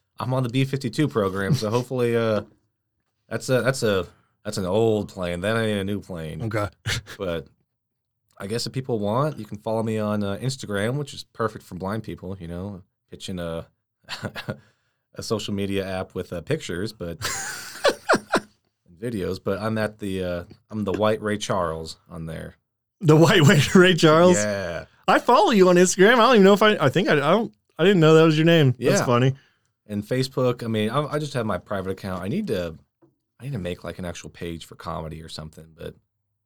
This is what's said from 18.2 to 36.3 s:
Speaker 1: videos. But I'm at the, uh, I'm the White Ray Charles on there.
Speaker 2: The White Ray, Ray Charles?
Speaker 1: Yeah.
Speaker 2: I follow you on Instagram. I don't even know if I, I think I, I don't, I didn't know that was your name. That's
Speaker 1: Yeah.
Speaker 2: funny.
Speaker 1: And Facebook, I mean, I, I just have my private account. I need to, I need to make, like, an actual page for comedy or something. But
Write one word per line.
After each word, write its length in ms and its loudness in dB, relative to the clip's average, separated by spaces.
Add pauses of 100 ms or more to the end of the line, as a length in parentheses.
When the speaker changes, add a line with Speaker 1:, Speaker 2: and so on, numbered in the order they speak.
Speaker 1:
videos. 420 -6
But 180 -4
I'm 180 -2
at 220 -4
the, 240 -6
uh, 200 -6 (260)
I'm 140 -6
the 80 -2
White 300 0
Ray 160 -4
Charles 580 -4 (140)
on 160 -12
there. 300 -12 (440)
Speaker 2:
The 160 6
White 260 6
Ray, 180 8 (140)
Ray 200 8
Charles? 420 6
Speaker 1:
Yeah. 500 -4 (200)
Speaker 2:
I 140 4
follow 320 4
you 160 6
on 80 6
Instagram. 380 6
I 120 6
don't 100 6
even 80 8
know 100 8
if 80 2
I, 140 4
I 120 2
think 200 2
I, 60 2
I 160 2
don't, 220 0 (260)
I 60 2
didn't 160 4
know 140 8
that 100 8
was 120 4
your 100 2
name. 320 6
That's 220 2
Speaker 1:
Yeah. 60 0
Speaker 2:
funny. 280 2 (560)
Speaker 1:
And 140 -6
Facebook, 580 -4
I 40 -8
mean, 240 -2
I, 240 -4
I 40 -4
just 160 -8
have 120 -4
my 120 -4
private 320 -8
account. 320 -8
I 60 -6
need 200 -4
to, 280 -6 (640)
I 40 -16
need 80 -10
to 60 -6
make, 260 -8
like, 140 -10
an 60 -10
actual 260 -12
page 360 -12
for 80 -20
comedy 480 -12
or 80 -20
something. 340 -16 (100)
But 200 -14 (520)